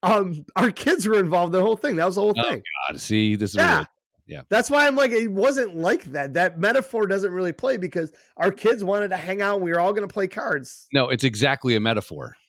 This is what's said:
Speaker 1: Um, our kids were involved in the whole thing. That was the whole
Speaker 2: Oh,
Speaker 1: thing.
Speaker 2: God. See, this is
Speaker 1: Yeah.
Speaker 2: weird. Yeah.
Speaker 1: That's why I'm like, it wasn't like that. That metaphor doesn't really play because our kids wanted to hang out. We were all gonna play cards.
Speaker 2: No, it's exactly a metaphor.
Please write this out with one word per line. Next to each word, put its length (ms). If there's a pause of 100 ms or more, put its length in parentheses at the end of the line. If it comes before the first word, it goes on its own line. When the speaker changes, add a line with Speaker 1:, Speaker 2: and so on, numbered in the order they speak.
Speaker 1:
Um, 420 (120)
our 140
kids 360
were 140
involved 340
in 60
the 40
whole 120
thing. 200
That 100
was 80
the 80
whole 140
Speaker 2:
Oh, 140
Speaker 1:
thing. 120 (280)
Speaker 2:
God. 100
See, 360
this 140
is 60
Speaker 1:
Yeah. 200
Speaker 2:
weird. 100 (400)
Yeah. 240
Speaker 1:
That's 200
why 160
I'm 100
like, 140
it 200
wasn't 460
like 360
that. 220
That 240
metaphor 480
doesn't 260
really 200
play 260
because 340 (240)
our 160
kids 320
wanted 240
to 80
hang 240
out. 220
We 80
were 100
all 140
gonna 140
play 200
cards. 640
Speaker 2:
No, 160
it's 160
exactly 520
a 40
metaphor. 560 (120)